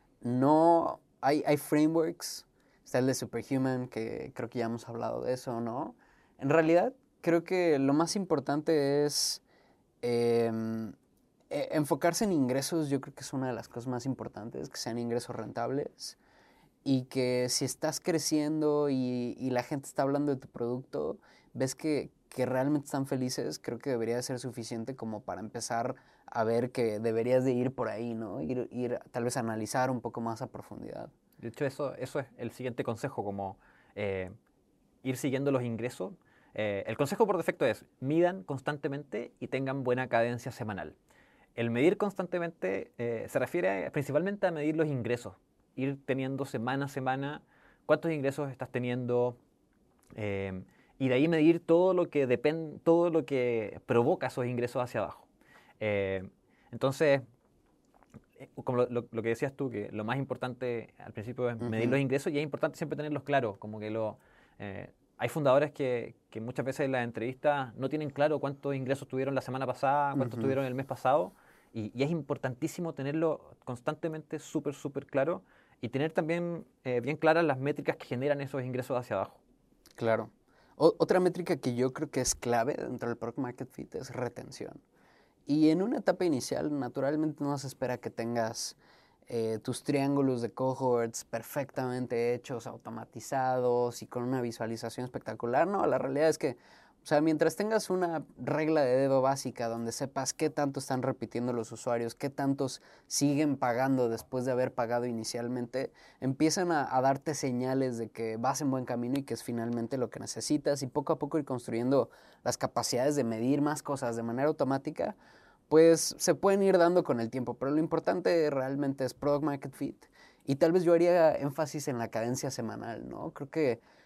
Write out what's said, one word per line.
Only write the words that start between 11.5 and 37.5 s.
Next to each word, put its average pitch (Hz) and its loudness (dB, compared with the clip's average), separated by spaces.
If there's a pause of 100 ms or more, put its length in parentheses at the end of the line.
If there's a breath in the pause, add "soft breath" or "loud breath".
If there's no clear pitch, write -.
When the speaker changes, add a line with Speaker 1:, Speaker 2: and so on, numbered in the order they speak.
Speaker 1:
e-, 143 -4
enfocarse 160 0
en 202 2
ingresos. 139 0
Yo 139 0
creo 139 -14
que - -20
es - -12
una 131 -2
de 123 -2
las 110 -8
cosas 120 -10
más 123 -4
importantes, 127 -8
que - -16
sean 117 -6
ingresos 120 -4
rentables. 117 -6 (680 soft breath)
Y 131 2
que 127 0
si - -2
estás 156 -2
creciendo 151 2
y, 123 -2
y 127 -4
la 123 0
gente 139 -6
está - 0
hablando 143 0
de 131 -4
tu - -18
producto, 131 -4 (340 soft breath)
ves 131 -2
que, 147 -2 (180)
que 127 -2
realmente 139 0
están 135 -4
felices, 131 -4
creo 117 -8
que 143 -6
debería 120 0
ser 127 -6
suficiente 117 -8
como 110 -8
para 92 -8
empezar 117 -4 (300 soft breath)
a 117 -2
ver 120 0
que 110 -2
deberías 117 2
de 131 4
ir 127 0
por 113 -2
ahí, 113 -6
¿no? 113 -6
Ir, 127 -4
ir 120 -4 (100)
tal 120 -4
vez 123 -2
a 131 -2
analizar 113 -2
un 123 -2
poco 120 -8
más 117 -6
a 123 -6
profundidad. - -12 (300)
Speaker 2:
De 117 -10
hecho, 127 -6
eso, 139 -4
eso 127 -6
es 123 -6 (100)
el 117 -8
siguiente 127 -6
consejo, 123 -4
como, 98 -6 (380 soft breath)
eh, 95 -4 (720)
ir 127 -2
siguiendo 139 0
los 127 2
ingresos. 120 -6 (420 soft breath)
Eh, 104 -2
el 113 -6
consejo 202 2
por 190 2
defecto 160 0